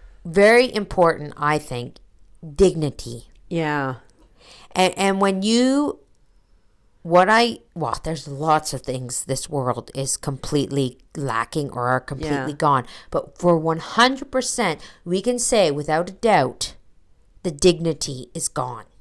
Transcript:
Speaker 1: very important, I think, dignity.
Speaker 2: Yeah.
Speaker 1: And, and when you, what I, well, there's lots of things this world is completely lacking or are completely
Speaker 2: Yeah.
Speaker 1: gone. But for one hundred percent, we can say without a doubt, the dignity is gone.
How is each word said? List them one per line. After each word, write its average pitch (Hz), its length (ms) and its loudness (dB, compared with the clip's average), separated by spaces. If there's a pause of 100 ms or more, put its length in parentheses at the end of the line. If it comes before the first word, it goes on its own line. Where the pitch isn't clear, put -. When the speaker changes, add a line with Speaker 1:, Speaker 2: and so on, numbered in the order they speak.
(260)
Speaker 1:
very 214 480 6
important, 175 640 0
I 147 220 0
think, 127 380 -10 (580)
dignity. 151 680 0 (240)
Speaker 2:
Yeah. 147 460 -2 (760)
Speaker 1:
And, 185 260 2
and 196 240 2
when 196 220 2
you, 254 560 2 (1000)
what 175 280 4
I, 226 300 2 (140)
well, 139 300 -4
there's 156 240 -6
lots 151 460 0
of 131 80 -8
things 127 440 -8
this - 240 -6
world 123 460 -4
is 135 220 -4
completely 139 800 -4 (180)
lacking 139 560 -4
or 120 160 -4
are 127 120 2
completely 143 520 -4
Speaker 2:
Yeah. 143 60 -10
Speaker 1:
gone. 139 280 2 (240)
But - 280 -6
for 175 200 4
one 160 220 -2
hundred 254 520 0
percent, 247 480 -2 (260)
we 180 160 -2
can 247 180 -2
say 202 320 2
without 156 380 -2
a 185 40 -14
doubt, 175 640 0 (680)
the 180 80 -4
dignity 156 840 0
is - 140 -6
gone. 123 380 -6 (160)